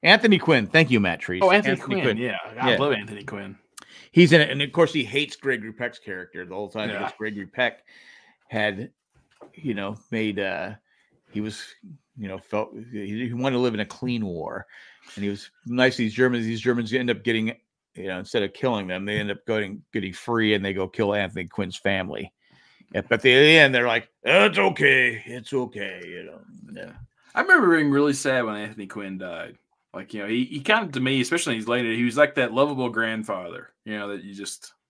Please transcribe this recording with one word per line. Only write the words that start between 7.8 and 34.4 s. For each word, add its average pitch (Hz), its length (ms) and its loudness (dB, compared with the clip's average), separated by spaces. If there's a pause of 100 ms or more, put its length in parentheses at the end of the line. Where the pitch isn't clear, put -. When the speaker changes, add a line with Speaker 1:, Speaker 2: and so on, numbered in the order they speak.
Speaker 1:
had, 107 440 -4 (640)
you 147 180 -6
know, 101 240 -6 (140)
made, 107 280 -4
uh, 95 340 -6 (580)
he 104 100 -6
was, 107 200 -8 (560)
you 104 100 -10
know, 95 100 -10
felt 107 340 -6 (200)
he, 107 360 -6
he 117 60 -6
wanted 127 220 -2
to 123 40 0
live 123 140 0
in 104 60 -4
a 101 60 -4
clean 120 400 -6
war, 85 400 -8 (500)
and 98 80 -8
he 101 60 -2
was 101 200 -10 (160)
nice 127 320 2
to 120 60 0
these 107 100 -2
Germans. 123 320 2
These 113 160 -4
Germans 117 320 0
end 123 160 -2
up 101 140 -2
getting, 113 300 0 (420)
you 98 120 -10
know, 92 120 -6
instead 104 240 -2
of 98 100 -6
killing 110 340 -2
them, 92 180 -6
they 104 140 -4
end 104 120 -4
up 101 140 -10
going, 104 380 -4 (100)
getting 98 200 -6
free, 110 400 0
and 101 100 0
they 98 100 -4
go 92 140 -4
kill 101 260 -2
Anthony 98 340 -4
Quinn's 92 300 -8
family. 95 540 -4 (640)
Yeah, 101 80 -2
but 120 140 2
at 104 80 -2
the 131 80 8
end, 143 440 8
they're 120 120 2
like, 117 220 0 (160)
"Oh, 185 200 6
it's 180 120 0
okay, 135 680 2
it's 120 280 -14
okay," 101 520 -6
you 87 180 -14
know. - 160 -18 (340)
Yeah. - 200 -16 (420)
Speaker 2:
I - 60 0
remember 285 340 6
being 151 160 2
really 143 220 4
sad 131 320 0
when 107 100 -6
Anthony 104 320 -10
Quinn 98 300 -10
died. 85 400 -12 (360)
Like, 95 200 -14
you 107 80 -8
know, 101 60 -6
he, 120 180 0
he 143 160 -10
kind 220 240 2
of, 156 80 -10
to 131 60 -4
me, 131 220 0
especially 160 300 -2
when 113 80 -2
he's 107 80 -8
later, 120 240 0
he 120 120 0
was 120 140 0
like 147 180 4
that 123 180 0
lovable 131 360 0
grandfather, 110 800 -6 (140)
you 107 140 -10
know, 101 120 -8
that 98 140 -10
you 101 100 -18
just - 400 -14 (160)